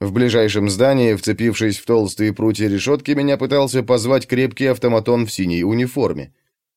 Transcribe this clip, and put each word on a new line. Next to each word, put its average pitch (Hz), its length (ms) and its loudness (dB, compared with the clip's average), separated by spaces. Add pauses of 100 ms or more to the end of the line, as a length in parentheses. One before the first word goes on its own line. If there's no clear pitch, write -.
В 98 120 -4
ближайшем 107 580 2
здании, 120 440 2
вцепившись 110 640 -2
в - 80 -18
толстые 107 460 0
прутья 107 360 0
решётки, 131 440 -2
меня 143 240 0
пытался 131 460 0
позвать 123 460 0
крепкий 127 380 0
автоматон 120 600 0
в 104 60 -10
синей 87 320 -2
униформе. 110 720 -2 (420)